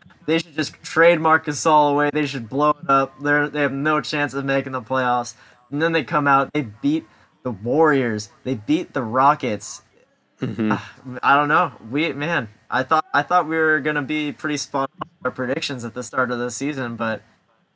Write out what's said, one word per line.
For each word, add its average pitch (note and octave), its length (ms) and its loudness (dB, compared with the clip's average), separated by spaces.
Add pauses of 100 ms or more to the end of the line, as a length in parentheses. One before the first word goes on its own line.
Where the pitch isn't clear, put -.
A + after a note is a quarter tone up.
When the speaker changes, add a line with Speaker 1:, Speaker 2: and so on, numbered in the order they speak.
(260)
Speaker 1:
they E3 120 2
should E3+ 160 -8
just D3 280 -4
trade E3 380 6
Marc D#3 260 4
Gasol D3+ 460 4
away. D3 180 2
They D3+ 160 -2
should B2+ 220 -8
blow C#3+ 220 2
it - 180 -4
up. C3+ 320 0
They're, D3 280 0
they D3 120 -4
have C3+ 120 0
no D3+ 280 0
chance D3 320 -4
of C3+ 140 -4
making C3+ 260 -2
the C3 80 -6
playoffs. B2 540 -2 (360)
And D3 120 -2
then E3 100 0
they D#3 120 0
come D3 220 -2
out, C#3 280 2
they D3+ 80 0
beat C#3 420 -2 (380)
the B2+ 80 -4
Warriors. A#2+ 800 0 (140)
They C3 100 -4
beat D3+ 400 -4
the C3+ 80 -2
Rockets. B2+ 800 0 (580)
Speaker 2:
Mm-hmm. A2 320 -2
Speaker 1:
Uh, G#2 60 0 (440)
I C#3 140 6
don't D3 120 4
know. D#3+ 240 2 (180)
We, D3+ 240 -2
man, C#3+ 340 -2 (220)
I B2+ 120 0
thought, D#3 300 0
I D3 100 2
thought F3 240 2
we D#3+ 100 -2
were D#3 240 2
gonna D3 220 -2
be D3+ 300 -4
pretty D3 240 -6
spot C#3 340 -4 (120)
on - 60 -10 (160)
our B2+ 60 -2
predictions B2+ 540 -6
at A2+ 100 -10
the B2 80 -10
start B2+ 280 -4
of A#2+ 80 -4
the A#2+ 120 -4
season, C3 460 -6
but A2+ 260 -4 (540)